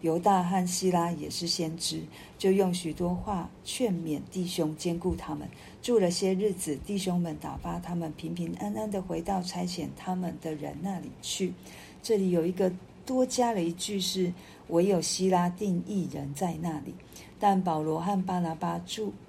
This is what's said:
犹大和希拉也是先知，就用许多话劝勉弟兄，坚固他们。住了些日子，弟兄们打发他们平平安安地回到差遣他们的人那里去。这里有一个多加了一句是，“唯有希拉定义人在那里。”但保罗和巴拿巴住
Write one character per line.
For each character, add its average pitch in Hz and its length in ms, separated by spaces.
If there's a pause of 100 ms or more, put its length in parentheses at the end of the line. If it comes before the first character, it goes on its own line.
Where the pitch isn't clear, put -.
犹 165 160
大 185 240
和 180 240
希 180 240
拉 170 220
也 151 180
是 - 160
先 165 320
知， 160 240 (360)
就 190 140
用 190 220
许 165 200
多 175 200
话 180 360 (140)
劝 226 300
勉 156 280 (100)
弟 185 160
兄， 156 300
坚 170 200
固 175 180
他 156 200
们。 147 120 (340)
住 240 180
了 185 100
些 190 240
日 196 200
子， 156 320
弟 202 120
兄 180 220
们 165 180
打 147 200
发 170 220
他 175 140
们 165 220
平 165 180
平 170 220
安 208 220
安 220 120
地 196 120
回 170 200
到 190 220
差 180 220
遣 175 220 (100)
他 185 180
们 175 260
的 160 140
人 147 260
那 185 180
里 147 100 (120)
去。 185 320 (480)
这 220 160
里 190 140
有 170 140
一 180 60
个 185 200 (340)
多 254 200
加 247 260
了 196 120
一 170 100
句 202 260
是 180 320 (380)
，“唯 170 160
有 190 160
希 185 280
拉 175 200
定 180 360
义 185 280
人 143 200
在 170 280
那 160 180
里。” - 160 (420)
但 196 240
保 160 200
罗 156 180
和 190 240
巴 185 160
拿 165 160
巴 170 300
住 214 260 (180)